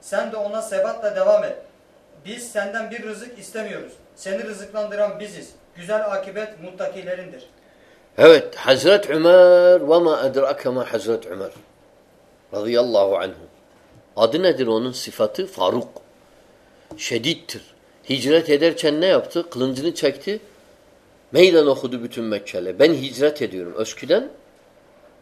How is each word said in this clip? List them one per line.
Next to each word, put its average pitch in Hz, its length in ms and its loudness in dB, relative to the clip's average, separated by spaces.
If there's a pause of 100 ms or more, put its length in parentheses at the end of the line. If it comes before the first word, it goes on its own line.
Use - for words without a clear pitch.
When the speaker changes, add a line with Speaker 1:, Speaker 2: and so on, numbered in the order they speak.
Speaker 1:
Sen 220 320 -6
de 220 40 -8
ona 208 260 -6
sebatla 208 540 -4
devam - 280 2
et. - 120 -8 (720)
Biz 233 220 -14
senden 208 420 -8
bir 226 120 -14
rızık 214 360 -14
istemiyoruz. 202 540 -12 (240)
Seni 196 280 -8
rızıklandıran 208 760 -6
biziz. 208 300 -16 (260)
Güzel 208 360 -4
akibet 190 500 -8
muttakilerindir." 180 800 -12 (760)
Speaker 2:
Evet, 151 380 8
Hazret 139 540 2
Ömer, 180 800 6
"Ve 165 80 6
ma 156 280 0
edrake 135 420 -2
ma 123 240 -4
Hazret 110 340 -4
Ömer." 95 240 -10 (1040)
Radıyallahu 107 640 2
anhu. 90 180 -4 (840)
Adı 117 260 0
nedir 135 240 2
onun? 113 260 -2
Sıfatı - 540 -6
Faruk. 104 420 -4 (1080)
Şedittir. 117 640 -6 (460)
Hicret 139 420 0
ederken 151 500 2
ne 175 60 0
yaptı? 170 440 0
Kılıncını 131 440 -4
çekti. 196 460 -4 (920)
Meydan 165 340 6
okudu 127 360 -2
bütün 117 220 -10
Mekkeli. 92 540 -6
"Ben 156 160 6
hicret 139 480 -4
ediyorum." 92 380 -8
Eskiden 175 480 -4 (920)